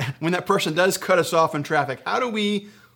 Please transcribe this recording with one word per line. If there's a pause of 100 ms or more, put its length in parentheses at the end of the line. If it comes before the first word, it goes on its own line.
<laughs>
When
that
person
does
cut
us
off
in
traffic,
how
do
we (280)